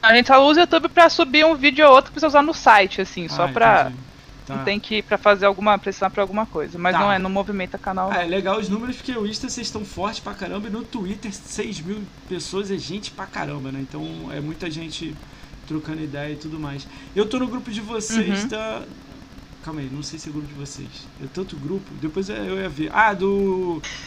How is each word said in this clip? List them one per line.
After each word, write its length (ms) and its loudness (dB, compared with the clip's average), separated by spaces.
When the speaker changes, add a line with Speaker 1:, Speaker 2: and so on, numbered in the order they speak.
Speaker 1:
A 60 4
gente 140 4
só 180 10
usa 140 6
o 20 8
YouTube 260 2
pra 200 8
subir 360 4
um 120 6
vídeo 300 6
ou 80 12
outro 180 8
pra 80 -8
você 60 2
usar 160 6
no 120 2
site, 460 6
assim, 280 -6
só 160 0
Speaker 2:
Ah, 40 0
Speaker 1:
pra 340 6
Speaker 2:
entendi. 140 -4
Tá. 100 -10
Speaker 1:
não 80 -6
tem 140 0
que 200 -6
ir 40 -4
pra 160 -2
fazer 280 4
alguma, 300 4
precisar 320 -4
pra 140 -2
alguma 240 -2
coisa, 320 -8
mas 160 0
Speaker 2:
Tá. 60 2
Speaker 1:
não 120 4
é, 60 2
não 100 -2
movimenta 480 -4
canal, 360 -4
Speaker 2:
Ah, 60 0
é 40 -2
Speaker 1:
não. 80 -4
Speaker 2:
legal 280 0
os 100 -4
números, 280 -4
porque 160 -12
o 140 -4
Insta, 220 -6
vocês 180 -8
estão 180 -8
forte 380 -6
pra 120 -10
caramba, 340 -8
e 20 -8
no 140 -6
Twitter, 500 -8
seis 460 -10
mil 220 -8
pessoas 420 -6
é 80 -4
gente 320 -10
pra 160 -12
caramba, 460 -8
né? 80 -8
Então, 240 -10
é 80 -8
muita 300 -8
gente 460 -10
trocando 340 -8
ideia 340 -8
e 20 -14
tudo 240 -12
mais. 260 -10
Eu 140 0
tô 120 -2
no 80 -2
grupo 240 -8
de 80 -6
vocês 640 -2
Speaker 1:
Uhum. 40 -4
Speaker 2:
da, 340 -6
calma 160 -8
aí, 120 -8
não 120 -10
sei 120 -12
se 120 -12
é 40 -12
grupo 140 -8
de 80 -16
vocês. 340 -14
É 140 -12
tanto 220 -8
grupo, 440 -8
depois 280 -6
eu 320 -6
ia 80 -4
ver. 260 -6
Ah, 180 4
do, 680 0